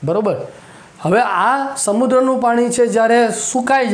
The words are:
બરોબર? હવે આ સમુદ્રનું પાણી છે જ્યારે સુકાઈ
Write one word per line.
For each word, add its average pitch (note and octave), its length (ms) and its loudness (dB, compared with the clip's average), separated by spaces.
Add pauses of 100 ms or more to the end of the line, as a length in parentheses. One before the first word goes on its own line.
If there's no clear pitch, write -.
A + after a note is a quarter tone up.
બરોબર? F3+ 320 -2 (640)
હવે F3+ 180 2
આ A#3+ 560 -2
સમુદ્રનું B3+ 640 0
પાણી A#3+ 300 0
છે A#3+ 160 2
જ્યારે A3+ 340 2 (240)
સુકાઈ B3+ 500 0